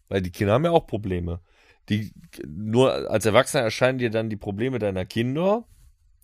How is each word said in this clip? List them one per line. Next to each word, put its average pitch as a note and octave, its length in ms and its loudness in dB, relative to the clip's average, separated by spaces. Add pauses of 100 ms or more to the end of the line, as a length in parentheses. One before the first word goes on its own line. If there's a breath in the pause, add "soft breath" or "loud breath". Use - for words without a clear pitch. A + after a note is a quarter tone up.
weil G2 120 0
die F2+ 100 -4
Kinder G#2 220 2
haben D3 120 4
ja E3+ 60 0
auch E3 140 4
Probleme. F2+ 540 -4 (500)
Die, G#2+ 220 0 (360)
nur G#2+ 600 2
als A2 160 0
Erwachsener A#2+ 380 2
erscheinen B2+ 340 0
dir A#2+ 140 0
dann A2 180 -2
die G#2+ 80 -4
Probleme A2+ 400 -4
deiner F#2+ 280 -2
Kinder E3+ 600 0 (580)